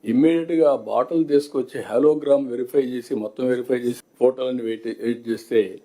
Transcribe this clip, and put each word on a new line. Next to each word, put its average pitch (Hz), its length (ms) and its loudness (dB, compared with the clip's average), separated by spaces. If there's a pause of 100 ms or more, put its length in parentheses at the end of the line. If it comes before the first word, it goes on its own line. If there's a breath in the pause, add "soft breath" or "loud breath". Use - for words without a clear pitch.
(120)
ఇమ్మీడియట్గా 160 600 2
ఆ 127 60 0 (120)
బాటిల్ 127 320 0 (100)
తీసుకొచ్చి 143 440 0 (120)
halogram 139 540 2 (100)
వెరిఫై 127 300 0 (100)
చేసి, 123 200 -8 (120)
మొత్తం 127 280 -6
వెరిఫై 123 320 -2
చేసి, 120 160 -4 (200)
ఫోటోలను 127 480 0
వెయిట్, 113 200 -6 (160)
వెయిట్ 120 240 -2
చేస్తే 113 320 0 (240)